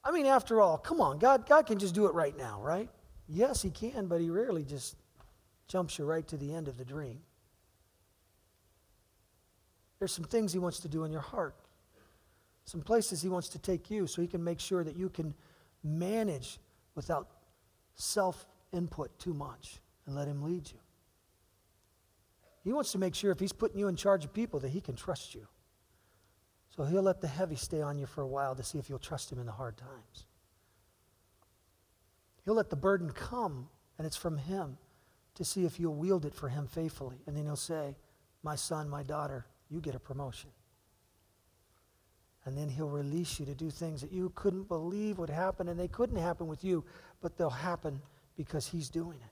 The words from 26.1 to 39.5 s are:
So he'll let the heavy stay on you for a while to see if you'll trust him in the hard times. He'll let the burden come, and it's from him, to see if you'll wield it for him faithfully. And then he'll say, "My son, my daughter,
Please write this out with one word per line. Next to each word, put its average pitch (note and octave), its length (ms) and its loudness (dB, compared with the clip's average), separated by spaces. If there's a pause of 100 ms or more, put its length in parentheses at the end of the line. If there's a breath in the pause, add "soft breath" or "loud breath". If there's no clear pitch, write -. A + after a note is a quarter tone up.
So - 160 -4
he'll F3+ 160 4
let F#3+ 180 4
the E3+ 80 -4
heavy D#3 300 -2
stay D#3 240 -2
on C#3+ 160 -2
you C#3 80 -4
for - 160 -8
a C3+ 60 -2
while C3+ 280 -2
to B2+ 80 -8
see - 140 -6
if C3+ 120 -6
you'll C3 100 -6
trust - 340 -8
him B2 40 -6
in B2 80 -6
the A#2 60 -6
hard A2+ 240 -8
times. B2+ 520 -20 (2250 soft breath)
He'll G#3 80 2
let A3 160 4
the D3+ 80 -2
burden F3 340 4
come, D#3 580 -4 (280)
and D#3+ 100 -4
it's D3 80 -4
from D#3+ 220 -2
him, D3+ 400 -4 (560 soft breath)
to - 100 -6
see F#3 220 2
if - 120 0
you'll E3 180 0
wield E3+ 300 2
it C#3+ 80 -4
for D3 140 -6
him C#3+ 180 -2
faithfully. C3+ 640 -6
And D3 80 -6
then D3+ 80 -2
he'll D3 140 -2
say, D3 400 -4 (460 soft breath)
"My D3+ 120 -4
son, D3+ 320 -4
my C#3+ 160 -6
daughter, C#3 420 -4 (220)